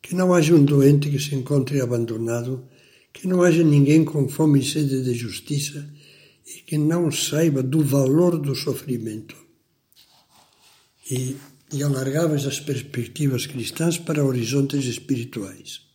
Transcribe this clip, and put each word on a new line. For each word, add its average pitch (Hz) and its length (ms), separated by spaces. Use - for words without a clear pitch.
que - 140
não 180 180
haja 170 220
um 147 100
doente 143 460
que 135 80
se - 160
encontre 135 460
abandonado, 120 840
que - 140
não 180 160
haja 170 200
ninguém 147 420
com 143 240
fome 147 320
e 123 40
sede 135 380
de 123 120
justiça 143 720
e - 140
que - 180
não 156 320
saiba 143 520
do 143 220
valor 143 540
do 143 160
sofrimento. 110 840
E, 131 260
e 139 100
alargava 143 520
as 139 260
perspectivas 127 840
cristãs 160 520
para 147 260
horizontes 135 640
espirituais. 113 960